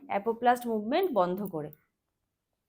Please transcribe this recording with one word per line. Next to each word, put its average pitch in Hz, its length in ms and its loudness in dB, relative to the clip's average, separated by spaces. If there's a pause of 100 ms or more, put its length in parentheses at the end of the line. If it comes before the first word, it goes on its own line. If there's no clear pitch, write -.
অ্যাপোপ্লাস্ট 233 720 0
মুভমেন্ট 247 360 0 (100)
বন্ধ 180 200 2 (160)
করে। 151 160 -6 (1000)